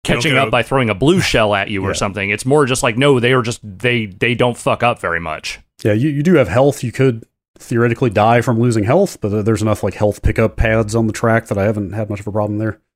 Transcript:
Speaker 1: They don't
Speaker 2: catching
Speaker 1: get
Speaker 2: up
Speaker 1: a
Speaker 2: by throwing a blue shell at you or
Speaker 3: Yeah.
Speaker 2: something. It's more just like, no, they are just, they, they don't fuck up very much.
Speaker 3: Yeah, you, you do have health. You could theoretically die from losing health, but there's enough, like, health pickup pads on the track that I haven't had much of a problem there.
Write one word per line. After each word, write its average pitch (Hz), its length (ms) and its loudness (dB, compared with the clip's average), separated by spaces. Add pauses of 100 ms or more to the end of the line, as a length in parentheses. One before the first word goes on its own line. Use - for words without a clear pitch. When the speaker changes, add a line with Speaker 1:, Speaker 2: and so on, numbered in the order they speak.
Speaker 1:
They - 80 0
don't 147 60 2
Speaker 2:
catching 160 140 0
Speaker 1:
get 135 100 2
Speaker 2:
up 135 60 0
Speaker 1:
a - 20 -8
Speaker 2:
by 120 120 2
throwing 127 280 0
a 104 40 -2
blue 160 260 2
shell 107 340 2
at 98 160 -2
you 98 120 -4
or 98 60 -2
Speaker 3:
Yeah. 90 60 -4
Speaker 2:
something. 101 340 -4
It's 104 160 -4
more 139 220 2
just 123 160 -2
like, 117 160 -2
no, 139 200 4
they 120 140 2
are 131 80 4
just, 117 240 -4
they, 110 400 -2
they 107 300 -2
don't 120 240 0
fuck 120 240 -2
up 120 180 0
very 85 200 -4
much. 80 380 -10 (240)
Speaker 3:
Yeah, 107 120 2
you, 123 160 0
you 143 120 -2
do 175 120 4
have 131 140 4
health. 135 360 2
You 113 80 -6
could 127 320 0 (340)
theoretically 120 520 0
die 110 320 4
from 117 180 0
losing 113 240 2
health, 160 380 0
but 104 240 -2
there's 107 160 2
enough, 107 200 0
like, 98 120 -2
health 104 260 -2
pickup - 360 0
pads 110 380 0
on 117 120 0
the 107 80 -4
track 113 320 0
that 107 100 -6
I 98 80 0
haven't 104 300 -2
had 107 160 -6
much 101 100 -8
of 101 60 -18
a 104 60 -8
problem 104 260 -4
there. 110 200 -4 (180)